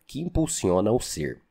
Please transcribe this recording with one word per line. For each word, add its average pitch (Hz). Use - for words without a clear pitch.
que -
impulsiona 107
o 123
ser. 71